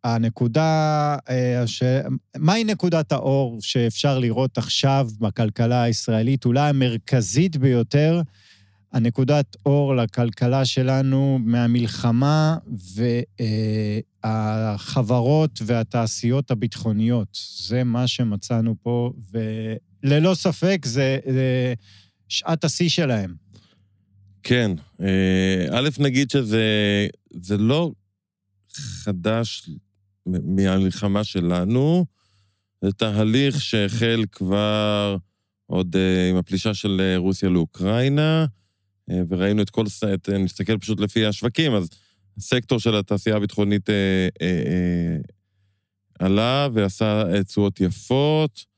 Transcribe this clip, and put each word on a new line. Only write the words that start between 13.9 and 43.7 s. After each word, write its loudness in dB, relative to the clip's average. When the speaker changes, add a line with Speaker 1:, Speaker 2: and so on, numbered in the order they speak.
Speaker 1:
החברות 0
והתעשיות -2
הביטחוניות. -2
זה 0
מה 0
שמצאנו -2
פה, -2
וללא -2
ספק -2
זה, 0
זה 0
שעת -4
השיא 0
שלהם. 0
Speaker 2:
כן, 2
אה, 2
א', 0
נגיד 2
שזה, 0
זה -4
לא 2
חדש -6
מ-, -4
מהמלחמה 0
שלנו, 0
זה 0
תהליך 2
שהחל 0
כבר 0
עוד, -2
אה, 4
עם 2
הפלישה -2
של, -2
אה, 2
רוסיה 0
לאוקראינה, 2
אה, -2
וראינו 2
את -2
כל -2
ס-, -8
את, -2
אה, 0
נסתכל -2
פשוט -4
לפי 0
השווקים, 0
אז 0
הסקטור 0
של 2
התעשייה 0
הביטחונית, 0